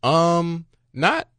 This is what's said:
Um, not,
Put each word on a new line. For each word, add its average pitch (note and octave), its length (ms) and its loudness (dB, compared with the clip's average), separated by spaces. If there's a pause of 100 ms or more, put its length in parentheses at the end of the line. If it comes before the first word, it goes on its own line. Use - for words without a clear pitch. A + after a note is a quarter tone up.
Um, E3+ 600 0 (280)
not, G3+ 340 -2 (100)